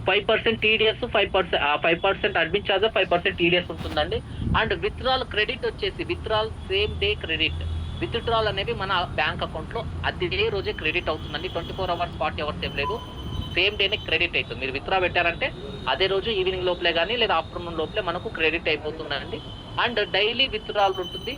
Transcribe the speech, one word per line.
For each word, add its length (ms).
ఫైవ్ 240
పర్సెంట్ 320
టీడీఎస్, 460
ఫైవ్ 260
పర్సెంట్, 300
ఆ, 140
ఫైవ్ 260
పర్సెంట్ 360
అడ్మిన్ 280
ఛార్జ్, 280
ఫైవ్ 160
పర్సెంట్ 280
టీడీఎస్ 320
ఉంటుందండి. 480
And 240
విత్‌డ్రాయల్ 440
క్రెడిట్ 420
వచ్చేసి 380
విత్‌డ్రాయల్ 460
సేమ్ 320
డే 160
క్రెడిట్. 480
విత్‌డ్రాయల్ 500
అనేవి 260
మన 180
బ్యాంక్ 320
అకౌంట్‌లో 360
అదే 440
రోజే 240
క్రెడిట్ 360
అవుతుందండి. 400
ట్వంటీ 260
ఫోర్ 160
అవర్స్, 280
ఫార్టీ 240
అవర్స్ 220
ఏం 120
లేదు, 200
సేమ్ 240
డేనే 200
క్రెడిట్ 400
అవుతుంది. 240
మీరు 120
విత్‌డ్రా 260
పెట్టారంటే 480
అదే 180
రోజు 240
ఈవినింగ్ 380
లోపలే 240
కానీ 240
లేదా 180
ఆఫ్టర్‌నూన్ 440
లోపలే 240
మనకు 260
క్రెడిట్ 400
అయిపోతుందండి. 720
And 200
డైలీ 380
విత్‌డ్రాయల్ 500
ఉంటుంది 400